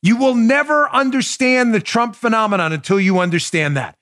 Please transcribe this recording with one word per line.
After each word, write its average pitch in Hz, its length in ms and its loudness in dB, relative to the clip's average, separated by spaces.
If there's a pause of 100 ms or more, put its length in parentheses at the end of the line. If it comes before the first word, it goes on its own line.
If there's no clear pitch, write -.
You 202 120 2
will 254 200 0
never 285 540 2
understand 254 840 0
the 208 60 2
Trump 233 360 -2
phenomenon 208 560 0
until 170 280 -2
you 190 200 2
understand 165 580 -2
that. - 240 -8